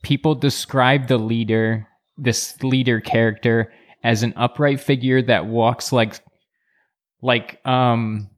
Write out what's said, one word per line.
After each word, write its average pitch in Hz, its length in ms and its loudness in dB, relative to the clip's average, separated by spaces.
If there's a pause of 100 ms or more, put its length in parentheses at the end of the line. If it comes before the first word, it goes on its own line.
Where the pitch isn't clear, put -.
People 151 320 0
describe 131 720 0
the 127 100 2
leader, 110 720 0 (300)
this - 440 -4
leader 127 380 0
character, 113 720 0 (320)
as 117 200 2
an 117 120 -2
upright 139 460 0
figure 131 420 0
that 98 220 0
walks 113 460 0
like, 117 280 0 (1000)
like, 120 440 -4
um, 117 720 0